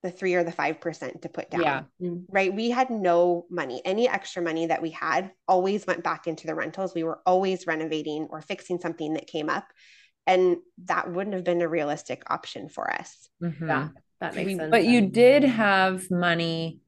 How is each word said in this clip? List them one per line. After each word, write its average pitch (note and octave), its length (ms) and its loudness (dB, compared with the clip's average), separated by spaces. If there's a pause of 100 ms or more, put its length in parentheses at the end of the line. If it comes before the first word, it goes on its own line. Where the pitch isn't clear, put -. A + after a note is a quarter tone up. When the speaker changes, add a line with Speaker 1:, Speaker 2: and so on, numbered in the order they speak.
Speaker 1:
the F3+ 80 -4
three F3+ 240 -2
or F3+ 100 4
the E3 80 -4
five D#3 280 -2
percent - 420 -8
to - 80 -10
put - 180 -10
down. F3 140 -2
Speaker 2:
Yeah. C#3 200 0 (180)
Speaker 3:
Mm. F3+ 280 -6
Speaker 1:
Right? F#3+ 240 2
We A3+ 180 -2
had B3+ 200 2
no F3 580 4
money. C#3+ 360 -4
Any G#3+ 240 2
extra - 340 -4
money E3 240 -2
that D#3+ 160 0
we D#3+ 80 -4
had F3 400 -2 (180)
always F#3+ 380 2
went E3+ 160 -2
back E3 240 -4
into D#3+ 200 -8
the D#3+ 100 -4
rentals. E3 380 -6
We E3 100 -2
were D#3+ 200 -6
always F#3 420 2
renovating D#3 600 -4
or D#3 140 -12
fixing F3+ 380 -6
something D#3+ 340 -4
that - 140 -6
came D3+ 200 -6
up. D#3 180 -2 (580)
And F#3 340 4 (260)
that D#3 280 -2
wouldn't G3 220 -4
have F#3 80 -4
been E3+ 200 0
a E3 60 0
realistic D3+ 640 -4
option - 380 -6
for - 240 -8
us. - 360 -10 (140)
Speaker 2:
Mm-hmm. D#3+ 260 -6
Speaker 3:
Yeah, D3+ 200 -2 (320)
that - 160 -8
makes D#3+ 100 -4
Speaker 1:
We G3 100 -4
Speaker 3:
sense. D#3 140 -4
Speaker 2:
But A3 140 4
you A#3+ 160 6
Speaker 3:
then. F#3+ 100 4
Speaker 2:
did B3+ 340 8
have F#3+ 680 2
money E3 760 0